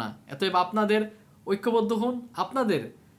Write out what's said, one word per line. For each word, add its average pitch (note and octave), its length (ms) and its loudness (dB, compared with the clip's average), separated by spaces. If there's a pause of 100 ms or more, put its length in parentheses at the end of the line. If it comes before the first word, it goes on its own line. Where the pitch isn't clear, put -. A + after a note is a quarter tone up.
না। A2 60 -6 (240)
অতএব F#3 220 0 (100)
আপনাদের G#3+ 360 2 (460)
ঐক্যবদ্ধ G#3+ 460 2
হন, A#3 220 0 (220)
আপনাদের G#3+ 460 0 (360)